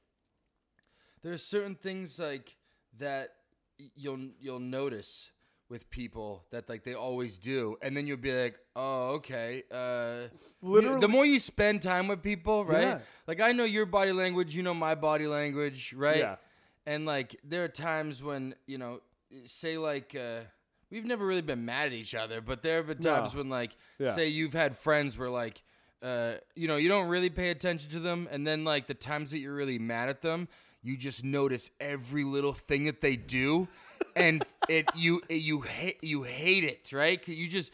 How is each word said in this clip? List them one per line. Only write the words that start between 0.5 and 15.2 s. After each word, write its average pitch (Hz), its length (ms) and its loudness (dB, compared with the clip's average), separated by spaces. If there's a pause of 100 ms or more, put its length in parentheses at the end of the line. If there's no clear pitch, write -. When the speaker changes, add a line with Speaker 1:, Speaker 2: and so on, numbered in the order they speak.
Speaker 1:
there 170 120 -10
are 170 40 -8
certain 202 380 -4
things, 190 440 -10
like, 139 360 -8 (420)
that 135 360 -6 (460)
y-, 143 160 -20
you'll, 139 240 -8 (200)
you'll 127 200 -10
notice 127 720 -6 (380)
with 120 200 -16
people 107 600 -10
that, 117 180 -10
like, 113 140 -12
they 123 100 -8
always 123 440 -4
do, 113 440 -2
and 135 140 -4
then 143 120 -2
you'll 143 100 -4
be 131 160 -2
like, 123 240 0 (180)
"Oh, 131 400 -2
okay." 127 560 -6
Uh, 120 560 -4 (340)
you, 185 80 -6
Speaker 2:
Literally. 240 300 8
Speaker 1:
the 202 80 8
more 262 180 8
you 285 140 8
spend 208 420 2
time 185 260 2
with 196 160 -2
people, 208 420 2
right? 160 160 4
Speaker 2:
Yeah. 220 180 4 (280)
Speaker 1:
Like, 165 120 -4
I 226 120 6
know 247 140 4
your 214 200 2
body 196 260 4
language, 180 440 2
you 180 80 0
know 180 100 0
my 160 220 2
body 151 320 2